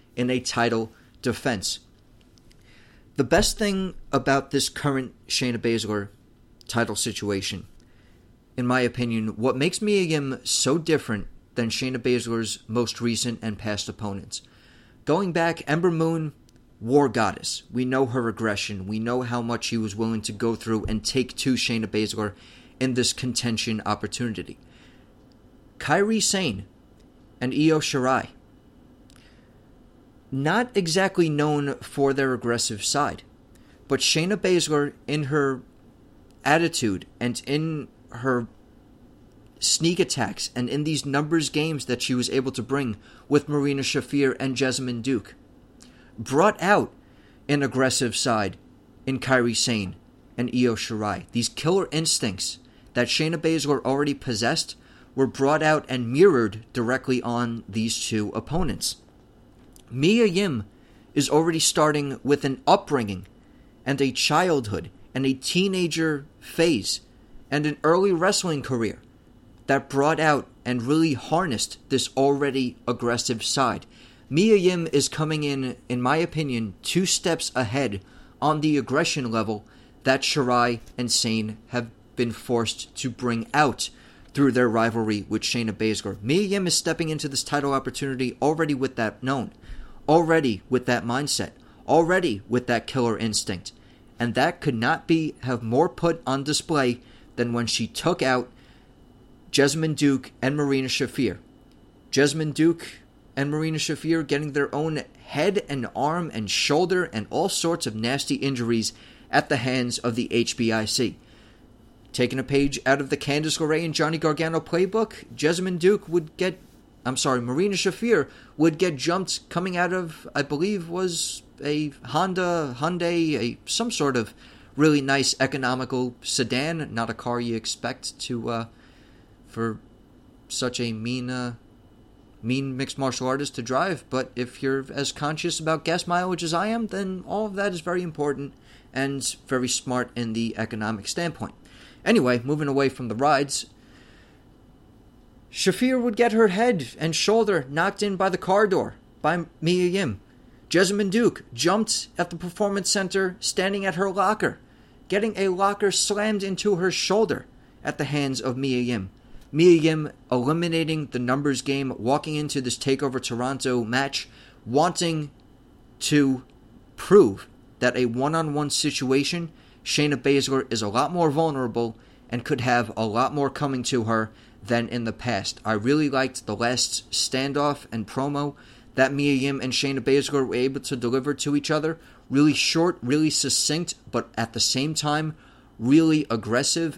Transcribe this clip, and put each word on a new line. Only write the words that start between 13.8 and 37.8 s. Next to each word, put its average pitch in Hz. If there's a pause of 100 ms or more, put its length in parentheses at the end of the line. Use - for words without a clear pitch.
opponents. 101 (640)
Going 175
back, 165
Ember 170
Moon, 160 (460)
war 135
goddess. 107
We 123
know 131
her 120
aggression. 104
We 110
know 123
how 120
much 117
she 117
was 107
willing 113
to -
go 113
through 110
and 110
take -
to 131
Shayna 113
Baszler 104 (460)
in 127
this 120
contention 113
opportunity. 104 (1200)
Kairi 202
Sane 139 (760)
and 127
Io 156
Shirai, 131 (2000)
not 170
exactly 180
known 147
for 139
their 131
aggressive 117
side, - (640)
but 135
Shayna 180
Baszler, 151 (140)
in 147
her 139 (800)
attitude 143 (140)
and 120
in 151 (220)